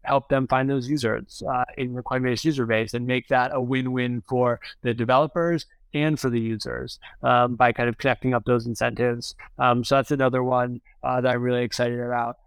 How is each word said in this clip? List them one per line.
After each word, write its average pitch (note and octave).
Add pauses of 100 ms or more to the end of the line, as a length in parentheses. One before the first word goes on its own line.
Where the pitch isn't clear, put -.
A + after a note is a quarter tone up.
help C#3
them C3+
find C3
those C3+
users, B2
uh, B2+ (140)
in B2+
the B2
Coinbase B2+
user C3+
base A2+
and A#2+
make B2+
that C3
a C3
win-win B2
for B2 (240)
the A#2+
developers D3 (280)
and D3+
for C3+
the A#2
users, A#2+ (240)
um, B2
by A#2+
kind A#2+
of A2+
connecting B2+
up A#2
those A#2+
incentives. A#2+ (240)
Um, B2
so C#3
that's C3+
another C3
one, B2 (240)
uh, B2+
that B2
I'm A#2+
really B2
excited A#2+
about. A#2+ (100)